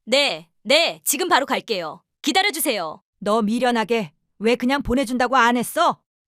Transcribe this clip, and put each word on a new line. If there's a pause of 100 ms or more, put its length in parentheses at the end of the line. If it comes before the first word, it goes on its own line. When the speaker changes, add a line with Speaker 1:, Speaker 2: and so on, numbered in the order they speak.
Speaker 1:
네, (140)
네,
지금
바로
갈게요. (200)
기다려주세요. (160)
Speaker 2:
너
미련하게 (260)
왜
그냥
보내준다고
안
했어? (280)